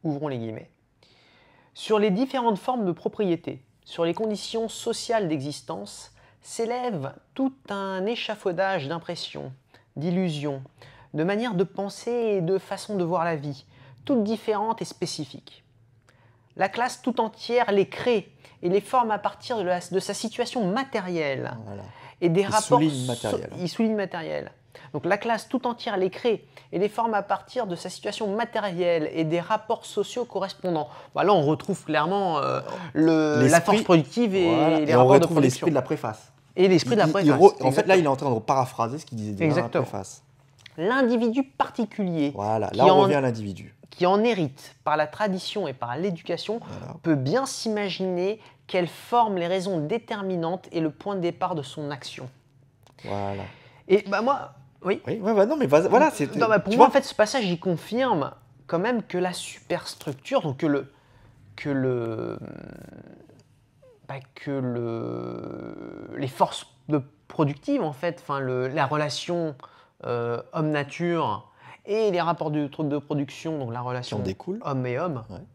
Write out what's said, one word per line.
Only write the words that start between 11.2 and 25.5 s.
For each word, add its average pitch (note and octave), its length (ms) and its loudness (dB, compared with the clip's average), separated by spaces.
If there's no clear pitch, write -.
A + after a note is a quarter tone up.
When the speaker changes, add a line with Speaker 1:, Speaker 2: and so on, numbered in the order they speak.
Speaker 1:
manières G#3+ 300 -2
de F3+ 100 2
penser G3 460 -8
et A3+ 320 0
de F#3+ 160 0
façons G3 380 -8
de F3+ 80 0
voir E3 200 0
la E3+ 120 -2
vie, C#3+ 280 -8
toutes A#3+ 200 2
différentes G#3+ 580 -2
et - 20 -4
spécifiques. - 800 -10
La F#3+ 120 2
classe A#3+ 320 -4
tout A#3+ 200 -2
entière A3+ 520 0
les G3 160 4
crée - 420 0
et F3 60 0
les G3 140 4
forme A#3 280 0
à G3+ 80 0
partir G#3 380 -6
de G#3 60 -2
la, F3 180 0
de F3 200 -2
sa G3+ 120 -8
situation A3+ 540 -4
matérielle F3 1000 -2
Speaker 2:
Voilà. G2+ 180 -12
Speaker 1:
et E3+ 80 4
des E3 140 4
Speaker 2:
Il G3 40 2
Speaker 1:
rapports G#3 160 2
Speaker 2:
souligne D#3 100 4
Speaker 1:
so-, B2+ 160 -4
Speaker 2:
matériel, A#2 460 -4
hein. - 80 -14
Speaker 1:
il F3 80 -4
souligne A3 280 0
matériel. D#3+ 560 -6
Donc D3+ 120 -4
la F#3+ 100 4
classe A3 320 -2
tout B3+ 180 -2